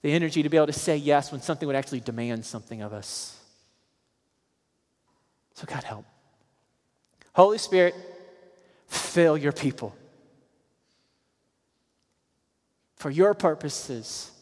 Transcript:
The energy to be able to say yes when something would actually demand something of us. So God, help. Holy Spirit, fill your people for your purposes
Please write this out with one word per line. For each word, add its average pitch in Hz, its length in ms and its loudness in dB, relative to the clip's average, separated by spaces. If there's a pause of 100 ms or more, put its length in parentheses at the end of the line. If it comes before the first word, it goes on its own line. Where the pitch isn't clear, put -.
The 147 120 2
energy 165 300 2
to 151 60 0
be 156 60 2
able 151 120 6
to 147 60 -4
say 156 220 0
yes 143 340 2
when 135 120 -10
something 160 260 -4
would 139 80 -2
actually 135 240 -4
demand 117 460 -6
something 110 360 -12
of 104 120 -10
us. - 440 -12 (2250)
So - 100 -16
God, - 180 -10
help. 107 220 -14 (1300)
Holy 202 220 8
Spirit, 180 360 4 (960)
fill 165 500 2
your 143 140 0
people 127 420 -6 (3000)
for - 140 -8
your 185 240 4
purposes 147 960 -4 (100)